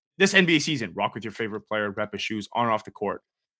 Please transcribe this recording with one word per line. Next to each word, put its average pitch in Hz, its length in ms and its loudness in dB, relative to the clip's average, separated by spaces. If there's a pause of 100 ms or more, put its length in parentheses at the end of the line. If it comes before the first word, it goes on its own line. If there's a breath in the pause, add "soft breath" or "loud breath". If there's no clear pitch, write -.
(160)
This 190 180 4
N 190 120 6
B 165 100 6
A 143 40 4
season, 123 340 -2
rock 101 200 -2
with 104 100 -8
your 110 80 -8
favorite 107 360 -6
player, 104 220 -2
rep 104 220 -4
his 101 100 -6
shoes 104 320 -6
on 117 120 2
and 113 60 4
off 107 120 0
the - 60 -16
court. 101 320 -4 (380)